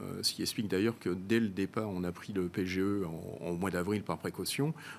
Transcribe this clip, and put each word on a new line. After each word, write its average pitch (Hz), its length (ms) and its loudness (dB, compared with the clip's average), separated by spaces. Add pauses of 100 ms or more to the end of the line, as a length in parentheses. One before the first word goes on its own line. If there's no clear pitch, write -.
euh, 95 220 -4
ce - 100 2
qui - 100 -2
explique 104 260 0
d'ailleurs 110 280 4
que - 120 -2
dès 95 320 4
le 107 80 4
départ, 98 400 0
on 90 160 0
a 87 80 0
pris - 180 -10
le 92 160 2
P 92 180 -2
G 92 140 0
E 101 260 2
en, 85 420 -6
en 87 80 0
mois 95 140 0
d'avril 90 320 0
par 87 160 -2
précaution. 135 560 -2 (260)